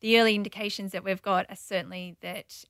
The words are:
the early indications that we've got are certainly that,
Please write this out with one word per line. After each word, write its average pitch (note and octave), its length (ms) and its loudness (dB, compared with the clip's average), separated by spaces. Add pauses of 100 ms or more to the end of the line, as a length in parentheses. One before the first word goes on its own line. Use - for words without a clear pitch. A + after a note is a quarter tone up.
the A3+ 200 6
early A3 140 6
indications G#3 580 -4
that F3+ 100 -6
we've F#3+ 200 -2
got F#3 260 2
are F#3+ 80 -14
certainly F3+ 640 -6
that, - 500 -12